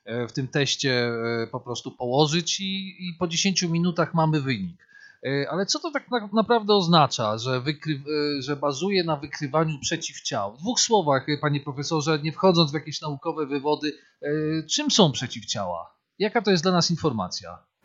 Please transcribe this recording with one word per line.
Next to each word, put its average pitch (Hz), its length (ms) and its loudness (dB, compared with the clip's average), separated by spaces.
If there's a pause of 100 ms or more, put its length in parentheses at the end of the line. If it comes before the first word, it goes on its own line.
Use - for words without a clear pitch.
e, 117 220 -6
w 107 60 -14
tym 131 160 -4
teście, 131 640 0 (320)
e, 113 40 -4
po 123 140 -10
prostu 120 320 -10
położyć 147 680 2
i, 190 360 -6 (120)
i 170 100 -8
po 180 100 -2
dziesięciu 180 420 0
minutach 170 440 0
mamy 160 260 4
wynik. 98 460 -4 (400)
E, 139 240 -2
ale 185 160 -2
co 302 120 -2
to 330 120 -8
tak 285 200 -8
na-, 214 220 -2
naprawdę 214 420 2
oznacza, 151 640 4
że 127 220 -2
wykry-, 143 420 -4 (360)
e, 131 40 -6
że 139 140 -4
bazuje 147 480 0
na 160 120 0
wykrywaniu 151 640 -2
przeciwciał? 117 760 -6
W - 20 -20
dwóch 214 220 -2
słowach, 151 480 4
e, 147 100 0
panie 143 220 0
profesorze, 147 600 -2
nie 156 100 -4
wchodząc 170 380 4
w 143 40 -2
jakieś 151 260 -8
naukowe 151 460 -4
wywody, 143 460 0 (300)
e, 143 60 -4 (340)
czym 294 280 -2
są 165 220 6
przeciwciała? 104 800 -8 (240)
Jaka 208 240 0
to 208 80 2
jest 175 120 4
dla 185 100 2
nas 170 180 4
informacja? 101 680 -2 (260)